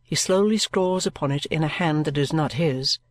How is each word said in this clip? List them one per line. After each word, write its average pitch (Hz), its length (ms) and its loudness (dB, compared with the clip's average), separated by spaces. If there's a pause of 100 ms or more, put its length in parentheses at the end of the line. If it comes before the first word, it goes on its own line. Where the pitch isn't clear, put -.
he - 140 -8
slowly 208 440 2
scrawls 185 500 0
upon 143 240 -2
it 143 140 -2
in 156 180 0
a - 20 0
hand 151 380 0
that 143 120 -2
is 143 160 0
not 156 200 0
his, 135 480 -2 (100)